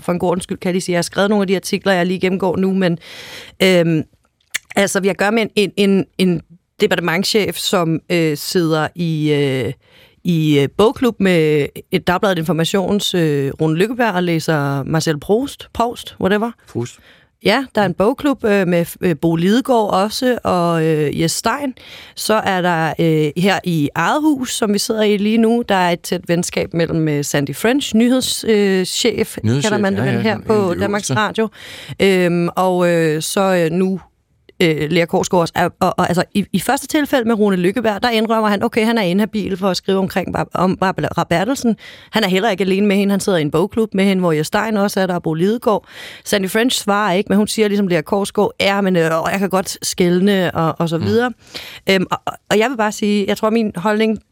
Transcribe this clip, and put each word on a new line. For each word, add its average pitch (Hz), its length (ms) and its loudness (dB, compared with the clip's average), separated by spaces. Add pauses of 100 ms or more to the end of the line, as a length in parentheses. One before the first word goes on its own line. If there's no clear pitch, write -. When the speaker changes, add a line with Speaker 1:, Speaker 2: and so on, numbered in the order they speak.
Speaker 1:
for 175 120 -4
en 175 60 -2
god 175 100 -2
ordens 175 160 -2
skyld - 140 -8
kan - 100 -6
jeg 175 60 -2
lige 185 80 -2
sige, 175 100 -4
at - 20 0
jeg 175 40 2
har 170 40 0
skrevet 190 280 0
nogle 208 120 2
af 196 40 0
de 190 100 0
artikler, 196 360 -2
jeg 175 140 2
lige 180 140 -2
gennemgår 185 360 0
nu, 190 160 0
men, 180 260 0 (640)
øhm, 170 400 4 (720)
altså, 202 240 0
vi 185 80 -2
har 190 40 2
at 170 60 -6
gøre 202 140 2
med 226 100 2
en, 208 140 -2
en, 196 200 2
en, 196 280 2 (140)
en 175 220 2 (400)
departementschef, 180 760 0
som, 165 440 0 (100)
øh, 160 260 2
sidder 160 580 0
i, 156 380 -2
øh, 135 400 0 (520)
i, 156 340 2
øh, 139 100 2 (100)
bogklub 233 420 2
med 156 460 2 (240)
et 180 160 -2
Dagbladet 180 320 0
Informations, 175 760 -2
øh, 143 460 0
Rune 156 160 0
Lykkeberg 220 380 0
og 180 80 0
læser 156 600 -2
Marcel 151 380 -2
Proust, 240 520 -2
Proust, - 480 -6
whatever. 208 300 0 (220)
Speaker 2:
Proust. 120 260 -8 (460)
Speaker 1:
Ja, 247 200 2 (100)
der 214 60 2
er 202 60 2
en 180 80 -4
bogklub, 269 500 0
øh, 202 240 2
med, 170 180 0 (140)
øh, 175 160 0
Bo 165 200 0
Lidegaard 214 560 2
også, 220 520 0
og, 170 400 0
øh, 151 360 0
Jes 165 120 0
Stein. 262 420 -4 (400)
Så - 200 -2
er 190 280 0
der, 165 360 0
øh, 156 320 2 (120)
her 185 220 2
i 165 300 0
eget 196 280 0
hus, 269 340 0
som 208 160 0
vi 196 60 0
sidder 220 240 -2
i 208 140 4
lige 214 220 2
nu, 233 300 2
der 202 60 2
er 180 160 2
et 170 100 -2
tæt - 280 -6
venskab 175 460 -2
mellem, 165 340 0
øh, 147 160 0
Sandy 143 320 -2
French, 262 400 0
nyheds-, 247 520 2
øh, 202 360 2
chef, - 580 -2
Speaker 2:
Nyhedschef, 139 280 0
Speaker 1:
kalder 208 120 0
man 196 140 0
det - 40 -2
Speaker 2:
ja, 123 40 0
Speaker 1:
vel 196 100 0
Speaker 2:
ja, 190 60 0
Speaker 1:
her 208 140 0
Speaker 2:
en - 60 -6
af - 60 -12
Speaker 1:
på 202 280 2
Speaker 2:
de 175 60 -4
Speaker 1:
Danmarks 202 300 -2
Speaker 2:
øverste. 131 40 0 (120)
Speaker 1:
Radio. 208 220 -2 (540)
Øhm, 180 540 2
og, 180 340 2
øh, 160 320 2
så, - 180 -2
øh, 185 300 2
nu, 185 300 -2 (640)
øh, 156 280 0
Lea 170 160 2
Korsgaard 185 340 0
også. 165 160 -2
Og, 170 240 0
og, 185 180 0
og 175 100 0
altså, 175 160 0 (100)
i, 202 180 0
i 185 80 0
første 269 260 -2
tilfælde 277 420 0
med 233 100 2
Rune 202 180 2
Lykkeberg, 202 460 0
der 247 80 0
indrømmer 220 380 0
han, 202 140 0
okay, 233 220 0
han 233 140 2
er 220 40 0
inhabil 196 540 0
for 190 120 -2
at 180 80 0
skrive 190 220 0
omkring 190 380 -2
Bar-, 165 180 -4
om 185 220 0
Barbara 175 540 -2
Bertelsen. 214 460 0 (340)
Han 220 140 0
er 190 40 0
heller 190 220 2
ikke 190 140 -2
alene 196 220 2
med 196 100 2
hende. 202 160 2
Han 196 80 0
sidder 185 180 0
i 156 40 2
en 147 80 -2
bogklub 185 440 0
med 190 100 2
hende, 190 160 2
hvor 175 120 2
Jes 156 140 0
Stein 214 300 -2
også 202 240 0
er 190 60 2
der, 180 80 -2
og 175 80 -4
Bo 160 120 -2
Lidegaard. 202 520 0 (380)
Sandy 190 260 0
French 233 320 0
svarer 202 300 0
ikke, 196 160 0
men 196 100 2
hun 214 100 2
siger 214 200 0
ligesom 202 200 0
Lea 170 140 2
Korsgaard, 202 580 -2
"Ja, 196 200 2
men, 190 160 2
øh, 165 60 4
jeg 160 360 0
kan 196 120 -2
godt 190 320 -4
skelne," 185 720 2
og, 160 240 0
og 170 100 -2
så 160 100 -2
Speaker 2:
Mm. - 60 -2
Speaker 1:
videre. 226 280 0 (580)
Øhm, 190 200 2
og, 147 160 -2
og, - 60 -4 (180)
og 202 80 2
jeg 226 120 2
vil 277 60 -6
bare 214 160 0
sige, 208 360 0
jeg 202 80 -2
tror, 220 140 0
min 220 260 0
holdning 214 420 0 (140)